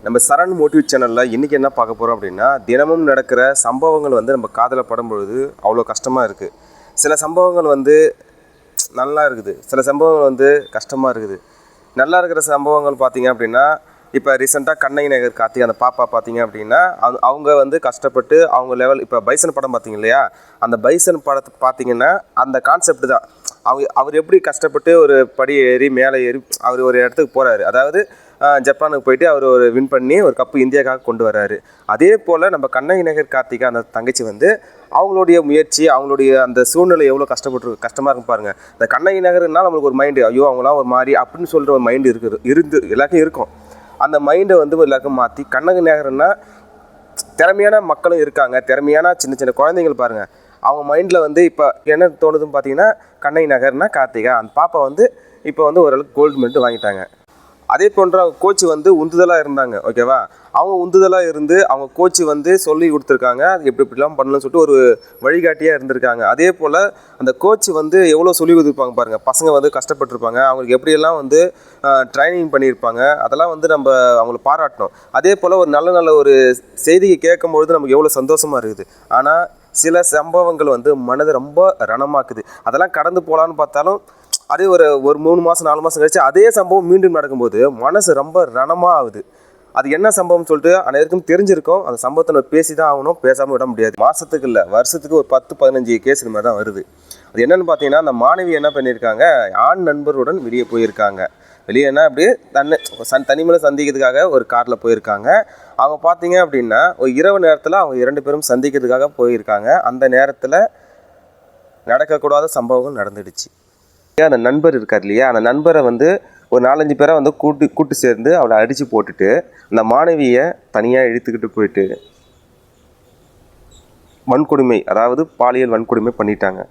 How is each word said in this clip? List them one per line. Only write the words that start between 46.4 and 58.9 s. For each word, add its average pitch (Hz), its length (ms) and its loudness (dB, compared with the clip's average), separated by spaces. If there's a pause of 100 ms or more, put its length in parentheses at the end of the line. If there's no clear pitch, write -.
திறமையான 202 460 2
மக்களும் 170 440 0
இருக்காங்க, 127 340 -2
திறமையான 147 580 2
சின்ன 135 180 -6
சின்ன 127 260 -2
குழந்தைகள் 160 420 0
பாருங்க. 110 220 -4 (340)
அவங்க 147 320 -2
மைண்ட்ல 180 280 0
வந்து 156 240 2
இப்ப 151 400 0
என்ன 156 240 2
தோணுதுன்னு 156 500 -2
பாத்தீங்கன்னா, 139 320 0 (300)
கண்ணகி 151 340 0
நகர்னா 135 340 0 (100)
கார்த்திகா, 127 440 -2
அந்த 110 180 -16
பாப்பா 165 300 0
வந்து 196 240 2 (300)
இப்ப 156 200 -4
வந்து 160 240 4
ஓரளவுக்கு 139 320 -2
கோல்டு 139 280 2
மெடல் 127 180 0
வாங்கிட்டாங்க. 104 380 -4 (680)
அதே 196 220 2
போன்ற 185 260 2
அவங்க 165 180 -2
கோச் 196 320 0
வந்து 151 180 0 (120)